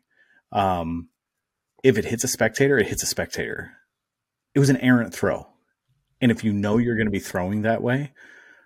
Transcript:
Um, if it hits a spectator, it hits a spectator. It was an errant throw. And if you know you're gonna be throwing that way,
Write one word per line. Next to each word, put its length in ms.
Um, 580
if 160
it 60
hits 180
a 40
spectator, 520
it 80
hits 160
a 40
spectator. 640
It 40
was 100
an 80
errant 360
throw. 340
And 100
if 120
you 100
know 260
you're 180
gonna 140
be 80
throwing 420
that 220
way, 300